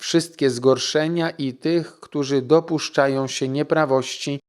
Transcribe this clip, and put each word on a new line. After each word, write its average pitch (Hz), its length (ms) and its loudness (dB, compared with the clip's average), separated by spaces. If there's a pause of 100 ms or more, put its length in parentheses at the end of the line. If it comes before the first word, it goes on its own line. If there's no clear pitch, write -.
wszystkie 160 500 0
zgorszenia 151 800 0
i 135 240 -6
tych, 160 460 -2
którzy 139 420 -2
dopuszczają 139 840 2
się 131 220 -4
nieprawości, 143 1000 -2